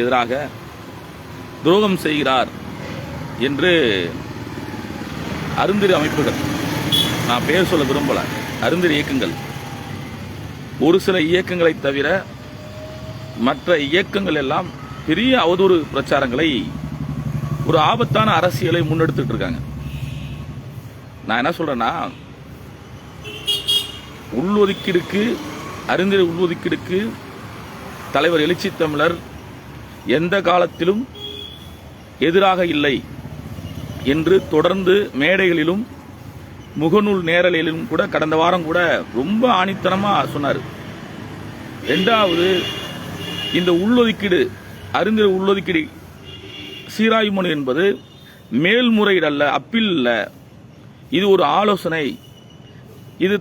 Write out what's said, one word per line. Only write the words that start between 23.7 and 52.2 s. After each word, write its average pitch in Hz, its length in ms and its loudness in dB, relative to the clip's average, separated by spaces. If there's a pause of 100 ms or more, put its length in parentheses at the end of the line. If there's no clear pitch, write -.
உள்ஒதுக்கீடுக்கு, 196 840 2 (640)
அருந்ததி 190 360 4
உள்ஒதுக்கீடுக்கு 170 760 0 (1120)
தலைவர் 156 320 4
எழுச்சி 175 240 0 (100)
தமிழர் 151 360 2 (920)
எந்த 160 340 2
காலத்திலும் 175 640 2 (1160)
எதிராக 185 460 4
இல்லை 147 280 2 (1080)
என்று 156 320 4 (120)
தொடர்ந்து 180 460 4 (200)
மேடைகளிலும் 175 720 2 (960)
முகநூல் 196 440 4
நேரலையிலும் 165 640 2
கூட, 160 180 2
கடந்த 156 300 2
வாரம் 170 320 4
கூட 170 120 2 (340)
ரொம்ப 180 280 0 (180)
ஆணித்தனமா 190 520 0 (220)
சொன்னாரு. 139 260 0 (1300)
ரெண்டாவது, 185 600 4 (1040)
இந்த 175 180 4
உள்ளொதுக்கீடு, 208 680 4 (520)
அருந்ததி 208 460 4
உள்ளொதுக்கீடு 190 440 2 (1120)
சீராய்வு 220 400 2
மனு 185 140 0
என்பது 147 340 0 (640)
மேல்முறையீடு 202 760 4
அல்ல, 147 240 0
அப்பீல் 202 440 0
அல்ல, 123 160 2 (1000)
இது 196 200 2
ஒரு 185 140 6 (140)
ஆலோசனை, 175 460 2 (1120)